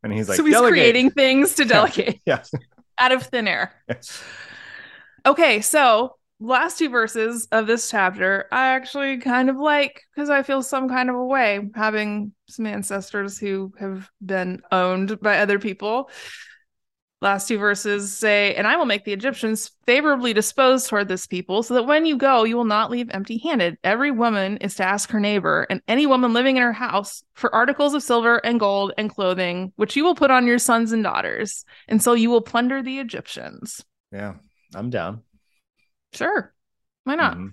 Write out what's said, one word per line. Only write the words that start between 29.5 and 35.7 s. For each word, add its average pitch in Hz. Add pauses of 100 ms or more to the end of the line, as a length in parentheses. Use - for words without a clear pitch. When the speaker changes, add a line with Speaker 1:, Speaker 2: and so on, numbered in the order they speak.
Speaker 2:
which 208
you 277
will 349
put 277
on 247
your 240
sons 233
and 226
daughters. - (220)
And 220
so 240
you 233
will 233
plunder 247
the 262
Egyptians." - (260)
Speaker 1:
Yeah, 101 (400)
I'm 110
down. 101 (880)